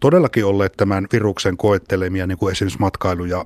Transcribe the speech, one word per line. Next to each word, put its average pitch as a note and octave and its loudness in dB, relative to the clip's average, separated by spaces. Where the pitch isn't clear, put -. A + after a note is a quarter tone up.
todellakin C#3+ 4
olleet G2 2
tämän G2 0
viruksen G#2 0
koettelemia, F#2+ 0
niin F#2 -4
kuin G2 0
esimerkiksi F#2 -4
matkailu- F#2 -2
ja F2+ -4